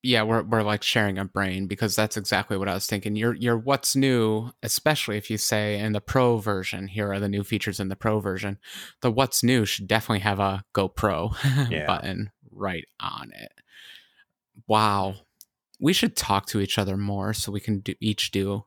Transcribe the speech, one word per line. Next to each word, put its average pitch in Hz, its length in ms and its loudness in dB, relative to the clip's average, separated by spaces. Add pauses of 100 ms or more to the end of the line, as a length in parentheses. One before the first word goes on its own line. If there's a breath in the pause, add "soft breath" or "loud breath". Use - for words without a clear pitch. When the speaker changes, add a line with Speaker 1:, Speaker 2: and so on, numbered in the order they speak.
Speaker 1:
Yeah, 120 200 4
we're, 110 200 2
we're, 110 200 2
like, 104 180 0
sharing 101 380 2
a 98 60 -2
brain, 95 420 -2
because 101 280 -2
that's 107 220 0
exactly 101 400 -2
what 98 100 -2
I 95 60 0
was 95 140 -4
thinking. 104 280 -2
Your, 113 200 0
your 117 220 0
what's 135 380 0
new, 120 560 2 (120)
especially - 540 0
if 104 120 -8
you 110 80 -2
say 104 400 0
in 107 160 -2
the 104 80 -2
Pro 123 360 4
version, 98 500 -4
"Here 101 260 -4
are 98 60 -2
the 101 100 0
new 101 140 0
features 104 380 -4
in 95 80 -2
the 95 80 -6
Pro 107 240 0
version," 98 360 -4 (440 loud breath)
the 127 100 2
what's 123 320 2
new 120 220 6
should 98 220 -4
definitely 107 340 2
have 101 180 0
a 98 240 0 (100)
Go 98 160 2
Pro 92 420 0 (120)
<laughs> 135 260 2
Speaker 2:
Yeah. 76 160 -2
Speaker 1:
button 98 460 -2 (180)
right 95 360 -8 (140)
on - 340 -10
it. - 180 -18 (1160 loud breath)
Wow. 101 480 4 (640)
We 165 140 4
should 185 220 2
talk 98 320 0
to 107 120 -2
each 98 180 0
other 98 180 0
more 101 380 -2
so - 180 -4
we 104 80 -4
can 104 200 -2
do, 101 200 -8
each - 320 -2
do 98 360 -2